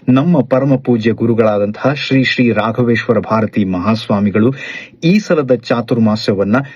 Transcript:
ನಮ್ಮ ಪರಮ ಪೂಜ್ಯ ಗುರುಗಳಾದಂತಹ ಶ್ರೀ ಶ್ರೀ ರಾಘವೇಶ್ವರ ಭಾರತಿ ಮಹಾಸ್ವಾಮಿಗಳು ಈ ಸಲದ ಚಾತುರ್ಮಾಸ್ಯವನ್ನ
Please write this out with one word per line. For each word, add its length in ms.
ನಮ್ಮ 320
ಪರಮ 360
ಪೂಜ್ಯ 340
ಗುರುಗಳಾದಂತಹ 840
ಶ್ರೀ 320
ಶ್ರೀ 280
ರಾಘವೇಶ್ವರ 680
ಭಾರತಿ 460
ಮಹಾಸ್ವಾಮಿಗಳು 880
ಈ 140
ಸಲದ 360
ಚಾತುರ್ಮಾಸ್ಯವನ್ನ 1000